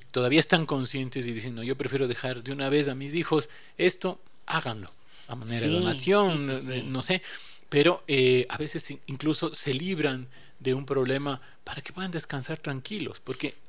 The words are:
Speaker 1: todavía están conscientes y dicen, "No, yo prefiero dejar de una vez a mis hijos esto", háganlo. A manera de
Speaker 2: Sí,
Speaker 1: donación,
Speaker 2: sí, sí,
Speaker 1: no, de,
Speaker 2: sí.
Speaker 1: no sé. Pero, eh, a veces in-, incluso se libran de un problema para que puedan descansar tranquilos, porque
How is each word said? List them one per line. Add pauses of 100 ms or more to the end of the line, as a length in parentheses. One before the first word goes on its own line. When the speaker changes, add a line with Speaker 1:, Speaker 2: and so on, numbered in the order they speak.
Speaker 1:
todavía
están
conscientes
y
dicen,
"No,
yo
prefiero
dejar
de
una
vez
a
mis
hijos (280)
esto", (240)
háganlo. (380)
A
manera
de
Speaker 2:
Sí,
Speaker 1:
donación,
Speaker 2:
sí,
sí,
Speaker 1:
no,
de,
Speaker 2:
sí.
Speaker 1:
no
sé. (460)
Pero,
eh,
a
veces
in-,
incluso
se
libran (320)
de
un
problema (220)
para
que
puedan
descansar
tranquilos,
porque (140)